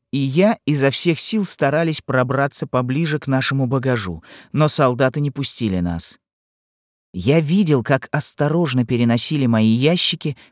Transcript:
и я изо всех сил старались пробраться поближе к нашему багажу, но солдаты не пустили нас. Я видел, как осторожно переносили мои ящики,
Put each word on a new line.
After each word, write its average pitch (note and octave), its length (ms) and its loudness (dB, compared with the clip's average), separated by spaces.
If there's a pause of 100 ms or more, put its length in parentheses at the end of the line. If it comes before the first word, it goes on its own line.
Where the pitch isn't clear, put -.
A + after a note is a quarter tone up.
(120)
и C3+ 60 -2
я D3 480 2
изо C#3 260 2
всех D#3+ 280 0
сил G#3+ 260 -2
старались D#3 560 -2
пробраться C3 640 -2
поближе C#3+ 520 -2
к - 80 -12
нашему C3+ 400 0
багажу, A#2+ 540 -2 (300)
но D3+ 160 2
солдаты C3 540 0
не C#3+ 100 -2
пустили A2+ 480 -2
нас. F2 400 -4 (920)
Я A2+ 260 2
видел, D#3 440 2
как - 280 -2
осторожно D3 720 -2
переносили A#2+ 600 0
мои A2 240 4
ящики, D3 640 0 (160)